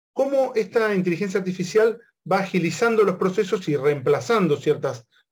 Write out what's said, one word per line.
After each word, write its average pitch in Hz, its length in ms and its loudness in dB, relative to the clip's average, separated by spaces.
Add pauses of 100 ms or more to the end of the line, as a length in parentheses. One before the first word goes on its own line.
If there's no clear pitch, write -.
(140)
cómo 269 420 0
esta 214 380 0
inteligencia 185 460 0
artificial 214 600 0 (300)
va 190 100 2
agilizando 190 640 0
los 185 120 2
procesos 190 540 -2
y 147 80 0
reemplazando 147 800 0
ciertas 139 480 -2 (260)